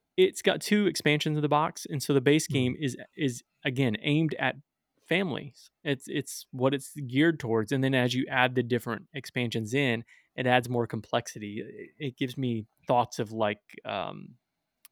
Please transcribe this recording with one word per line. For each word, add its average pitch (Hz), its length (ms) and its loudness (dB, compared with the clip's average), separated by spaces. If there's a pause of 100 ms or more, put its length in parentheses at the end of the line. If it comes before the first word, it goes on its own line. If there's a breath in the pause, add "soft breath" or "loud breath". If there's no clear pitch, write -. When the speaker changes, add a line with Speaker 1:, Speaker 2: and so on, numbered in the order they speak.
(160)
Speaker 1:
it's - 260 4
got - 180 2
two 208 260 4
expansions 151 500 0
in 151 60 -2
the 147 60 2
box, 147 400 0
and 147 120 -6
so 143 140 2
the 139 60 4
base 147 260 4
Speaker 2:
Hmm. - 60 -6
Speaker 1:
game 131 260 0
is, 135 180 -4 (200)
is, 127 260 -2 (220)
again, 127 360 0
aimed 151 380 0
at 131 160 -2 (540)
families. 160 640 -4 (120)
It's, 139 240 -4
it's - 460 -6
what 131 200 2
it's 139 200 -6 (160)
geared 147 320 2
towards, 113 320 0
and 131 100 2
then 135 120 2
as 123 200 4
you 131 160 0
add 127 240 2
the 127 80 4
different 117 500 -2
expansions 117 640 -4
in, 123 300 0 (320 soft breath)
it 127 100 -2
adds 123 220 6
more 120 180 0
complexity. 107 800 -6 (340)
It, 151 80 -8
it 123 100 -8
gives 127 220 -4
me 120 260 -2 (220)
thoughts 120 320 0
of, 110 140 -4
like, 107 260 0 (260)
um, - 500 -8 (580)